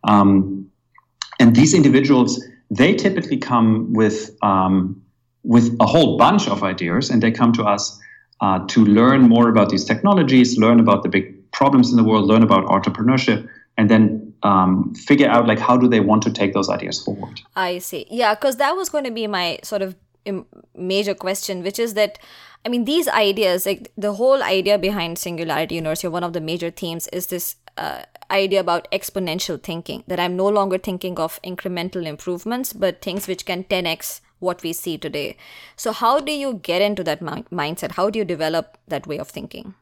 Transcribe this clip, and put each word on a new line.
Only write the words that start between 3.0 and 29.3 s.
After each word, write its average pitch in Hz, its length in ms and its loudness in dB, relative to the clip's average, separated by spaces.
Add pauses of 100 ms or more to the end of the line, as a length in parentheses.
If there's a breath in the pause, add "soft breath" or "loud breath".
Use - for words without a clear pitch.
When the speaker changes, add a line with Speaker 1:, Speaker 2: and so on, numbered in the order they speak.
Speaker 1:
come 113 560 0
with, 107 500 0
um, 95 580 0 (420)
with 117 360 4
a 160 60 4
whole 156 320 2
bunch 170 300 4
of 101 160 -4
ideas, 92 460 -4
and 117 120 2
they 113 100 2
come 117 220 2
to 113 100 0
us, 101 360 -2 (420 soft breath)
uh, 95 260 0
to 110 180 4
learn 120 380 6
more 117 260 6
about 107 200 4
these 95 160 -2
technologies, 131 720 2
learn 113 220 6
about 104 240 4
the 90 60 -2
big - 420 -4
problems 135 380 4
in 120 80 2
the 113 60 6
world, 107 220 4
learn 110 180 6
about 98 220 4
entrepreneurship, 110 840 0 (300 loud breath)
and 107 120 4
then, 107 440 2 (100)
um, 95 500 2
figure 139 340 2
out, 117 200 4
like, 110 120 2
how 123 160 2
do 123 120 4
they 117 120 4
want 107 220 2
to 110 100 -2
take 98 220 -2
those 98 160 -2
ideas - 340 -6
forward. - 380 -10 (140)
Speaker 2:
I 180 240 -4
see. 170 320 -12
Yeah, 220 240 0
'cause 240 220 -2
that 285 180 0
was 370 140 -6
gonna 269 220 -4
be 220 140 -6
my 180 380 -4
sort 202 180 -6
of 190 140 -8 (300)
im-, 196 200 -8 (300)
major 196 380 -2
question, 185 500 -8
which 196 160 -8
is 233 160 -4
that, 208 240 -2 (460 soft breath)
I - 40 -6
mean, 240 160 -2
these 294 220 -2
ideas, 196 580 0
like, 190 320 -8
the 208 160 -6
whole 262 300 0
idea 190 340 0
behind 175 400 -4
Singularity 165 580 -6
University, 160 320 -6
one 175 160 -6
of 170 100 -8
the 170 80 -6
major 170 280 -6
themes 165 380 -10
is 180 200 -10
this, - 280 -10 (220)
uh, - 260 -10 (280)
idea 196 280 0
about 170 320 -4
exponential 180 680 -6